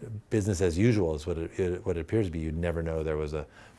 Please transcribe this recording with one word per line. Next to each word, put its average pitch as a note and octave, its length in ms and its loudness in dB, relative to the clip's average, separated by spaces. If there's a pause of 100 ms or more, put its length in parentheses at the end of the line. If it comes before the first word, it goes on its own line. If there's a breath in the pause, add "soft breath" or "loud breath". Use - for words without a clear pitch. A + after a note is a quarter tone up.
(300)
business G2+ 300 2
as F2 180 2
usual G2+ 380 4
is D2+ 100 -6
what E2+ 120 -2
it, F2 480 -2
what F#2 100 0
it E2 60 -4
appears G#2+ 240 0
to F2 80 -4
be, E2 60 -2
you'd D#2+ 180 -2
never E2+ 260 0
know D#2+ 180 -2
there D#2 140 -2
was D2+ 180 -4
a D2+ 120 -4 (340 loud breath)